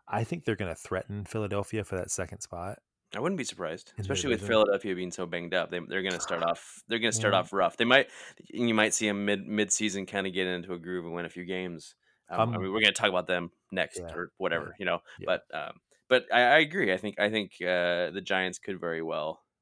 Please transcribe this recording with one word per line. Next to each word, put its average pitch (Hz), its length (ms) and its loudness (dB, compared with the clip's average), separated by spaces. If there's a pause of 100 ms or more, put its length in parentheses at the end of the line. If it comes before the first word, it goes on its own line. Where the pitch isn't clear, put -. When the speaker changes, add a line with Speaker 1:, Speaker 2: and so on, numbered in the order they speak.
Speaker 1:
I 110 160 -2
think 165 200 -6
they're 110 120 0
gonna 90 200 -4
threaten 98 500 -6
Philadelphia 104 580 -4
for - 120 -6
that 90 140 -4
second 95 300 -6
spot 90 400 -10 (340)
Speaker 2:
I - 40 -6
wouldn't 175 200 -2
be 131 60 -4
surprised, 87 520 -8
Speaker 1:
in 104 80 -6
the - 0 -
Speaker 2:
especially 139 260 -2
with 110 100 2
Speaker 1:
division. 101 60 -8
Speaker 2:
Philadelphia 104 480 4
being 90 160 -4
so 90 160 -6
banged 85 260 -6
up. 85 180 2
They, 87 100 -2
they're 92 220 -2
gonna 90 180 -2
start 85 220 -2
Speaker 1:
<sighs> - 20 2
Speaker 2:
off, - 420 -2
they're 113 140 0
gonna 113 120 2
start 110 220 4
Speaker 1:
Yeah. 95 60 6
Speaker 2:
off 85 120 -2
rough. 95 240 4
They 117 80 2
might, 131 240 6 (400)
you 120 240 0
might 107 220 4
see 110 140 2
'em 101 160 0
mid, 101 220 0
mid-season 101 600 0
kinda 98 240 -2
get 92 160 0
into 92 280 -4
a 87 40 -6
groove 87 260 -6
and 82 100 -8
win 87 100 -4
a 82 60 -8
few 90 140 -10
games. 90 520 -8 (320)
Um, 110 240 0
I - 40 -2
Speaker 1:
Um, - 20 -2
Speaker 2:
mean, 95 140 -4
we're 107 80 0
gonna 107 120 6
talk - 160 2
about 90 180 0
them 87 240 -2 (220)
next 92 300 -4
Speaker 1:
yeah, 82 120 -10
Speaker 2:
or 87 220 -6
whatever, 82 340 -2
Speaker 1:
yeah, - 80 -18
Speaker 2:
you 101 60 -8
know. 87 180 0 (140)
Speaker 1:
yeah. - 100 -14
Speaker 2:
But, 85 160 0 (100)
um, - 280 -8 (280)
but 127 240 4
I, 120 100 8
I 131 160 8
agree. 151 340 2
I 92 60 2
think, 104 200 -6
I 104 120 2
think, 107 300 -2
uh, 87 500 2
the 92 140 -6
Giants 92 360 0
could 98 200 -8
very 82 220 -4
well, 80 400 -4 (200)